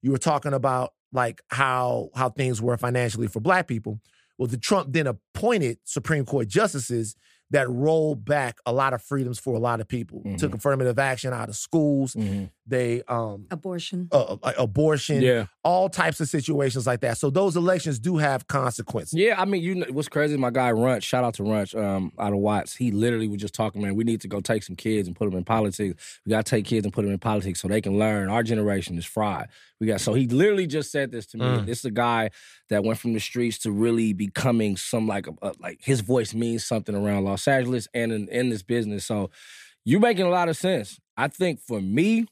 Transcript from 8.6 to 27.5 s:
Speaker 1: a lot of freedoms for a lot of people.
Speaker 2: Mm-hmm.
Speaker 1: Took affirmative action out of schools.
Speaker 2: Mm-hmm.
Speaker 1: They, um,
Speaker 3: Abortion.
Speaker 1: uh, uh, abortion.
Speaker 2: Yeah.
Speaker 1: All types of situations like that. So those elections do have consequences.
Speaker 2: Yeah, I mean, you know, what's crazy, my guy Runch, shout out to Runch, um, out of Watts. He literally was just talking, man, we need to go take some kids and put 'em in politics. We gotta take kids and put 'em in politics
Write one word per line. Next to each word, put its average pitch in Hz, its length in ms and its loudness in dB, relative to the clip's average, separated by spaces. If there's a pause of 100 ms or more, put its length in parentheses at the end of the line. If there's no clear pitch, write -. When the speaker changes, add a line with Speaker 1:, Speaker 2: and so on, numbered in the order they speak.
Speaker 1:
a 120 80 0
lot 135 200 2
of 117 80 -4
freedoms 123 380 -4
for 127 160 -2
a 110 40 0
lot 117 220 0
of 107 60 -8
people. - 320 -8
Speaker 2:
Mm-hmm. 101 160 -6
Speaker 1:
Took 92 200 0
affirmative 127 440 2
action 131 340 0
out 110 160 -6
of 104 60 -12
schools. 143 580 2
Speaker 2:
Mm-hmm. 101 320 -2 (220)
Speaker 1:
They, 120 400 0
um, 110 440 -4
Speaker 3:
Abortion. 180 600 -8
Speaker 1:
uh, - 300 2
uh, 123 160 -4
abortion. 143 640 2
Speaker 2:
Yeah. 123 240 4 (180)
Speaker 1:
All 185 240 4
types 165 320 0
of 156 80 -2
situations 135 600 0
like 123 140 0
that. 120 180 -2
So 143 100 2
those 180 260 2
elections 170 440 0
do 160 180 0
have 139 300 0
consequences. 123 680 -2
Speaker 2:
Yeah, 190 260 4
I 185 60 2
mean, 196 160 0
you 185 140 -2
know, 175 160 -2
what's 143 180 -4
crazy, 151 260 2
my 131 140 2
guy 123 220 2
Runch, 117 320 4
shout 127 200 0
out 117 120 0
to 101 80 -4
Runch, 107 360 0
um, 98 380 0
out 104 160 0
of 101 60 2
Watts. 104 360 0
He 123 140 0
literally 110 380 0
was 101 120 -6
just 101 140 -6
talking, 104 300 -2
man, 98 120 -2
we 107 80 0
need 113 180 0
to 101 60 -12
go 101 140 -4
take 110 220 -2
some 90 120 -12
kids 107 320 -2
and 87 80 -8
put 107 120 -2
'em 92 100 -2
in 90 60 -4
politics. 104 840 -2
We 104 60 -2
gotta 110 120 2
take 107 220 0
kids 110 220 0
and 98 40 -4
put 107 140 -2
'em 101 60 0
in 98 80 -2
politics 98 420 -2